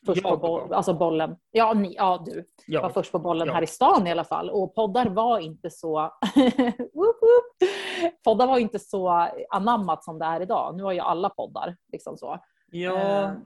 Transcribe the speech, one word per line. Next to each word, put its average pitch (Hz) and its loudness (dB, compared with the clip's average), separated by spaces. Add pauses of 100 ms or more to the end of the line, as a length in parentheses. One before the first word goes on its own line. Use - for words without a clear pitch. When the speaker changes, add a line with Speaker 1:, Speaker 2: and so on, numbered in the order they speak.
Speaker 1:
först 185 0
Speaker 2:
Jag 175 0
Speaker 1:
på 170 -2
bo-, 170 -4
Speaker 2:
var. 175 -4
Speaker 1:
alltså 190 0
bollen. 165 0 (160)
Ja, 226 4
ni, 202 0
ja, 180 0
du 170 -12 (220)
Speaker 2:
Ja. 156 -2
Speaker 1:
var 175 -2
först 175 -4
på 180 -2
bollen 165 -2
Speaker 2:
Ja. 156 -2
Speaker 1:
här 170 0
i 160 -2
stan 262 4
i 170 -2
alla 165 -2
fall. 165 -4
Och 190 -4
poddar 220 0
var 220 0
inte 160 -10
så, 156 -4 (100)
<laughs> 247 2
woop, 415 2
woop. 466 6 (520)
Poddar 226 4
var 262 4
inte 214 -2
så 175 0 (200)
anammat 196 0
som 160 -12
det 160 -4
är 165 -2
idag. 165 -4
Nu 190 -10
har 196 -4
ju 180 -4
alla 175 -2
poddar, 160 -10 (160)
liksom 156 -14
så. - -12 (320)
Speaker 2:
Ja, 180 -4 (280)
Speaker 1:
Eh. 196 -4 (140)